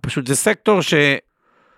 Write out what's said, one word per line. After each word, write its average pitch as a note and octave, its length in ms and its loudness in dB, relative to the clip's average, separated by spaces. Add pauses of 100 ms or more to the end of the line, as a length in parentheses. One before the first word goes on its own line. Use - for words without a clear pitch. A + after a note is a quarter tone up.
פשוט C3+ 260 -6
זה C3+ 100 -2
סקטור G#3 460 0
ש-, E3+ 120 -2 (840)